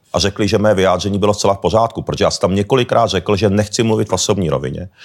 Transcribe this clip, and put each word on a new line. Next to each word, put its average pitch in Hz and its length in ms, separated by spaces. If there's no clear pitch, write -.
a - 60
řekli, 101 280
že 107 100
mé 107 160
vyjádření 95 460
bylo 104 140
zcela 98 200
v 98 40
pořádku, 110 440
protože 73 220
já 82 80
jsem - 100
tam 92 140
několikrát 117 520
řekl, 95 280
že 101 140
nechci 101 340
mluvit 110 260
v - 40
osobní 92 360
rovině. 69 400